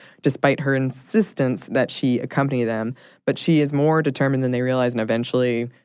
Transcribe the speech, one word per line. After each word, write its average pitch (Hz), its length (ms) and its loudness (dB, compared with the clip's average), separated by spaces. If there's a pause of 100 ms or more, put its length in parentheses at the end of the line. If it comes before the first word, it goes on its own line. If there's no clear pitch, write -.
(220)
despite 139 380 0
her 139 140 0
insistence 135 960 -2
that 208 200 0
she 123 280 0
accompany 131 460 -2
them. 113 300 -4 (300)
But - 140 0
she 160 220 4
is 147 120 0
more 156 300 2
determined 135 420 0
than 127 60 0
they 123 100 0
realize, 127 320 0
and 120 80 -2
eventually 117 720 0 (140)